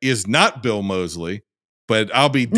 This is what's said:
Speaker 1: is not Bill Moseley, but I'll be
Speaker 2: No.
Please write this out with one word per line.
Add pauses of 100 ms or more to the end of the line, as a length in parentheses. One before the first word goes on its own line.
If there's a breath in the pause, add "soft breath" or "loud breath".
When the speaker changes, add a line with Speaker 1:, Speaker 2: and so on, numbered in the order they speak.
Speaker 1:
is
not
Bill
Moseley, (460)
but
I'll
be
Speaker 2:
No.